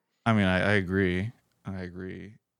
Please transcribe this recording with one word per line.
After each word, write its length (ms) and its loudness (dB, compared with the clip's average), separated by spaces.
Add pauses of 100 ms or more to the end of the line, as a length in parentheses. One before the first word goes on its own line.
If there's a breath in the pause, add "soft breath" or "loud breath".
(260)
I 60 4
mean, 140 4
I, 140 2 (100)
I 40 2
agree. 600 0 (320)
I 160 -10
agree. 540 -14 (240)